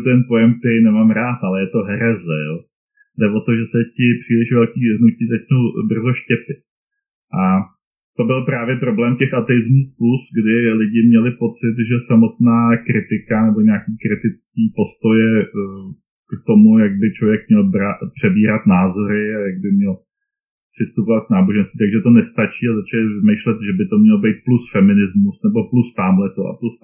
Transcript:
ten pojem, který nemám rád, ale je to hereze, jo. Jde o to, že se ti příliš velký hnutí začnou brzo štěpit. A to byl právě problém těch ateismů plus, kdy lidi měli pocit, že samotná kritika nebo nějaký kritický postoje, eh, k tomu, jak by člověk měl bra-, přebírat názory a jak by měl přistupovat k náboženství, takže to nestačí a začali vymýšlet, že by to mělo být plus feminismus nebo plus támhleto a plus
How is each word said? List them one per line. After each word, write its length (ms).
ten 100
pojem, 300
který 260
nemám 260
rád, 360
ale 140
je 140
to 60
hereze, 460
jo. 80
Jde 120
o 160
to, 120
že 140
se 80
ti 100
příliš 300
velký 280
hnutí 260
začnou 260
brzo 300
štěpit. 380
A 20
to 80
byl 160
právě 260
problém 400
těch 180
ateismů 480
plus, 240
kdy 340
lidi 360
měli 220
pocit, 320
že 60
samotná 480
kritika 580
nebo 140
nějaký 320
kritický 580
postoje, 500
eh, 60
k 200
tomu, 200
jak 160
by 60
člověk 300
měl 160
bra-, 240
přebírat 480
názory 560
a 20
jak 160
by 140
měl 160
přistupovat 520
k 100
náboženství, 460
takže 220
to 140
nestačí 500
a 120
začali 240
vymýšlet, 400
že 100
by 120
to 140
mělo 220
být 200
plus 160
feminismus 600
nebo 140
plus 180
támhleto 500
a 100
plus 240